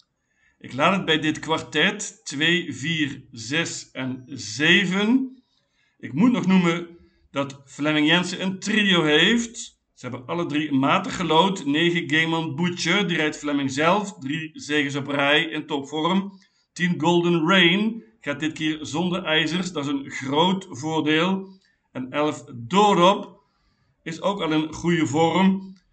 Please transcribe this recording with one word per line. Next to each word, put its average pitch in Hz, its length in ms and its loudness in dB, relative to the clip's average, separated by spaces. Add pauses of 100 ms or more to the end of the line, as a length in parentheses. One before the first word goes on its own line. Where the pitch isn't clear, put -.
(580)
Ik - 140 -16
laat 160 240 2
het 165 80 -4
bij 156 140 2
dit 151 200 -2
kwartet, 156 840 -2
twee, 160 500 0
vier, 147 560 -4
zes 135 600 -6
en 131 360 -8
zeven. 185 1160 0 (560)
Ik - 140 -14
moet 208 200 2
nog 185 140 0
noemen 175 420 2 (420)
dat 135 360 -6
Flemming 151 400 0
Jensen 180 360 2
een 190 160 -4
trio 196 440 2
heeft. 170 680 2 (220)
Ze - 140 -14
hebben 117 180 -12
alle 170 200 -4
drie 147 260 -2
matig 151 440 2
gelood. 170 480 2
Negen, 156 460 0
Gaiman 160 440 0
Butcher, 175 540 0
die 175 80 -2
rijdt 151 220 -2
Flemming 143 320 -2
zelf. 180 480 0
Drie 156 340 -6
zegens 139 420 -2
op 139 120 -4
rij 143 380 2
in 151 220 -8
topvorm. 160 680 -2 (400)
Tien, 175 280 -2
Golden 170 480 2
Rain, 190 540 4 (180)
gaat 135 200 -6
dit 156 120 -2
keer 156 280 -4
zonder 160 440 -4
ijzers. 160 480 -2
Dat 147 120 -6
is 139 60 -4
een 139 200 -6
groot 165 600 0
voordeel. 160 920 -2 (320)
En 127 180 -10
elf, 147 340 -4 (100)
Dorop, 185 880 2 (600)
is 165 180 -12
ook 196 220 -2
al 156 100 -2
in 156 200 0
goede 165 340 0
vorm. 170 720 2 (160)